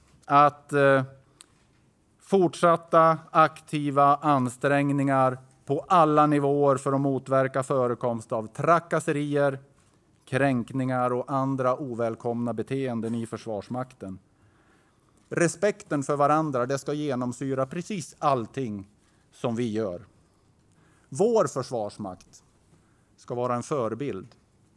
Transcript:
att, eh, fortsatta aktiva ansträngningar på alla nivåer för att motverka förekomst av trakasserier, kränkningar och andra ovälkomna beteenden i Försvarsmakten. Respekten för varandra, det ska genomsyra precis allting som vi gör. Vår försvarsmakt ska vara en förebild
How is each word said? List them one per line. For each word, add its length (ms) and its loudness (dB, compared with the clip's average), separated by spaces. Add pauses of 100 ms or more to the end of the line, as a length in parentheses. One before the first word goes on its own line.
(240)
att, 480 2
eh, 300 4 (1160)
fortsatta 1000 4 (120)
aktiva 840 2
ansträngningar 1200 0 (280)
på 220 -2
alla 380 4
nivåer 500 2
för 160 -2
att 80 0
motverka 640 0
förekomst 680 -2
av 140 -6
trakasserier, 1120 0 (680)
kränkningar 880 -2
och 200 -4
andra 440 0
ovälkomna 760 -4
beteenden 600 -6
i 120 -6
Försvarsmakten. 920 -10 (1120)
Respekten 760 -2
för 140 -2
varandra, 500 2
det 120 -4
ska 140 -8
genomsyra 760 -4
precis 520 -10
allting 720 -4 (440)
som 240 -6
vi 160 -4
gör. 340 -6 (1000)
Vår 380 2
försvarsmakt 1000 -10 (720)
ska 180 -12
vara 200 -2
en 80 -4
förebild 720 -6 (420)